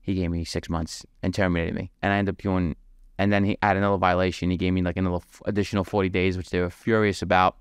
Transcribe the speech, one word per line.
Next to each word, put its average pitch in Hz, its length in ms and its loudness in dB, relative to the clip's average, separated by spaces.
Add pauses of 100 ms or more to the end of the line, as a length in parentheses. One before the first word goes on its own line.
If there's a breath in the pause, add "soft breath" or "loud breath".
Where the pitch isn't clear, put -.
He - 140 -4
gave 92 160 0
me 85 140 -2
six - 240 -6
months 82 380 -6 (160)
and 92 120 -2
terminated 87 400 0
me. 87 160 -8 (120)
And 101 100 0
I 101 60 2
ended 98 160 0
up - 80 -14
doing, 92 340 0 (420)
and 101 140 2
then 101 120 2
he 98 180 0
had 101 140 4
another 101 220 2
violation. 90 520 0
He 90 60 0
gave 90 160 0
me, 92 100 0
like, 87 140 -2
another 92 200 -2
f-, - 280 -10
additional 101 400 0
forty 95 240 0
days, 92 280 0
which 90 140 -8
they 92 100 0
were 87 100 0
furious 107 520 0
about. 92 380 4